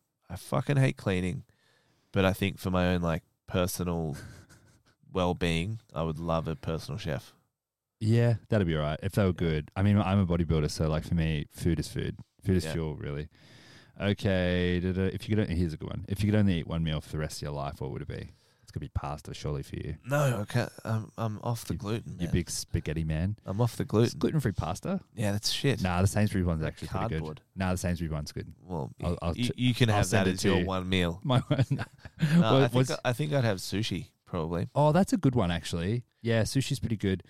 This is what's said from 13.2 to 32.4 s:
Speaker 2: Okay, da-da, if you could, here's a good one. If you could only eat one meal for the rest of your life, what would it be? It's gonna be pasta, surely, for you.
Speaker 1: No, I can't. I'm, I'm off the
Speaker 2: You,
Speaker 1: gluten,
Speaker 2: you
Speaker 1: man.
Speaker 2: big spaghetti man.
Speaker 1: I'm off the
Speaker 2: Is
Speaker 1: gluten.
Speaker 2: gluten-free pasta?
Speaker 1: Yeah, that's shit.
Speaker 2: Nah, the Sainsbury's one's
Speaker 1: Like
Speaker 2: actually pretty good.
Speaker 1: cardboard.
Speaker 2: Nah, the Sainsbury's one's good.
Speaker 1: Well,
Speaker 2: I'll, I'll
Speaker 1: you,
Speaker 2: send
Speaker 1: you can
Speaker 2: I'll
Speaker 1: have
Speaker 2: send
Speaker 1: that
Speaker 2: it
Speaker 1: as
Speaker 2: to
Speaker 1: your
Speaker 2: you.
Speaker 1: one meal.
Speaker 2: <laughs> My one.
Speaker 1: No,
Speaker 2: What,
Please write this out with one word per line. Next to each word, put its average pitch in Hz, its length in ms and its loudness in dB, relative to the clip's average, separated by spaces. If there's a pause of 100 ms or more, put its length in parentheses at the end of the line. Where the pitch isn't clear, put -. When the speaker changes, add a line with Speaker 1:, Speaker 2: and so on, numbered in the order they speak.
Speaker 2:
Okay, 90 800 2
da-da, 92 240 0
if - 260 -4
you 107 60 2
could, 104 140 2
here's 82 240 0
a 78 40 -8
good - 120 -10
one. - 200 -8
If - 140 -2
you 104 80 4
could 107 80 6
only 95 200 4
eat - 80 -4
one 82 160 -2
meal 76 160 0
for - 120 -10
the 78 80 -4
rest 76 180 -6
of - 60 -12
your 73 80 -6
life, 71 280 -6
what 67 120 -6
would - 100 -8
it - 60 -10
be? - 240 -10 (320)
It's - 80 -20
gonna 76 140 -10
be - 40 -12
pasta, - 460 -8
surely, 73 260 -4
for - 140 -12
you. - 280 -8
Speaker 1:
No, 131 380 0
I 104 100 -6
can't. 117 200 0 (120)
I'm, 110 320 -4
I'm 107 280 -6
off 117 220 -4
the - 100 -4
Speaker 2:
You, - 20 -4
Speaker 1:
gluten, 104 400 -4
Speaker 2:
you 90 80 -4
Speaker 1:
man. 78 80 -2
Speaker 2:
big 87 160 0
spaghetti 80 540 -4
man. 80 420 -2
Speaker 1:
I'm 98 160 -2
off 120 160 0
the - 60 -2
Speaker 2:
Is - 40 -4
Speaker 1:
gluten. 117 320 2
Speaker 2:
gluten-free 135 340 0
pasta? 95 460 -4 (160)
Speaker 1:
Yeah, 107 160 -2
that's 104 200 -2
shit. 127 320 0
Speaker 2:
Nah, 90 180 2
the 98 60 6
Sainsbury's 104 400 2
one's 80 160 0
Speaker 1:
Like 76 100 -4
Speaker 2:
actually - 140 -10
pretty 98 220 -4
good. 78 100 -2
Speaker 1:
cardboard. 78 220 -8 (140)
Speaker 2:
Nah, 92 160 0
the 92 60 0
Sainsbury's 85 340 -2
one's 78 200 -6
good. 80 200 -10 (120)
Speaker 1:
Well, 76 280 -6 (120)
Speaker 2:
I'll, 87 180 0
I'll 82 160 -2
Speaker 1:
you, 120 80 -2
Speaker 2:
send - 140 -2
Speaker 1:
you 123 160 4
can 117 160 4
Speaker 2:
I'll 104 60 4
Speaker 1:
have 101 100 2
Speaker 2:
send 95 180 4
Speaker 1:
that 92 60 4
Speaker 2:
it - 20 0
Speaker 1:
as 92 80 -4
Speaker 2:
to 104 80 2
Speaker 1:
your 95 120 6
Speaker 2:
you. 87 40 0
Speaker 1:
one 92 240 -2
meal. 87 320 2
Speaker 2:
<laughs> - 20 -10
My 127 160 4
one. 135 300 0
Speaker 1:
No, - 160 -2 (320)
Speaker 2:
What, 160 260 6